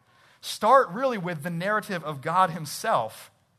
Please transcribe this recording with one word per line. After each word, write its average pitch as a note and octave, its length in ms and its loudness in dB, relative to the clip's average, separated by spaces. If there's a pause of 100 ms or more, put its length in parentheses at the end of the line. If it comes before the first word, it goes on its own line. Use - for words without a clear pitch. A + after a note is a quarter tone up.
(420)
Start A3+ 480 4
really A#3+ 280 -2
with E3+ 260 -4
the F3 60 -6
narrative F#3+ 540 -4
of D3 180 -8
God F3 280 2
himself, D#3+ 840 -4 (280)